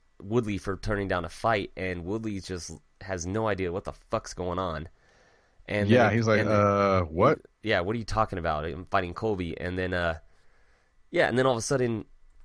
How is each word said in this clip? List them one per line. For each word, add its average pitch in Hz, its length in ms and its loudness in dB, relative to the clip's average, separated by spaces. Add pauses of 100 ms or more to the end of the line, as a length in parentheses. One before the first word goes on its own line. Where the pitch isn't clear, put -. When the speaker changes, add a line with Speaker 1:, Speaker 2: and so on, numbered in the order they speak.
(220)
Speaker 1:
Woodley 104 360 -2
for 92 200 -6
turning 101 300 -2
down 90 180 0
a 82 40 -6
fight, 110 460 -2
and 87 300 -6
Woodley 107 340 -4
just 87 320 -8 (300)
has 92 240 -6
no 110 220 -2
idea 92 240 -2
what - 140 -6
the - 80 -8 (180)
fuck's - 220 -4
going 90 260 -4
on. 80 300 -4 (800)
And 104 220 0
Speaker 2:
Yeah, 117 180 6
Speaker 1:
then, 104 100 2
Speaker 2:
he's 113 100 2
like, 107 140 4
Speaker 1:
and 107 80 0
then 107 80 4
Speaker 2:
"Uh, 101 440 4
what?" 87 380 2 (240)
Speaker 1:
Yeah, 104 180 2
"What 101 140 -2
are 117 40 -4
you 110 60 -8
talking 107 340 0
about? 80 260 -2
I'm 85 200 -8
fighting 90 280 0
Colby." 92 460 -2
And 90 180 -4
then, 92 160 -2
uh, 85 260 0 (920)
yeah, 156 160 4
and 117 100 0
then 131 80 4
all 131 80 4
of 113 60 0
a - 20 -6
sudden, 120 440 0 (400)